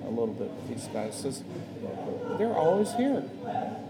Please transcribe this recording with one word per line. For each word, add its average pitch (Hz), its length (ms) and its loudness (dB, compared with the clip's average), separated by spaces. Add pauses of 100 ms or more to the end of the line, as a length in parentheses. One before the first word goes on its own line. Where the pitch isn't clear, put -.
a - 20 -4
little 113 200 2
bit - 220 -4
with - 240 -8
these - 140 -6
guys. 110 260 -2
Says, - 280 -4 (960)
they're 220 180 2
always 190 380 6
here. 254 280 4 (680)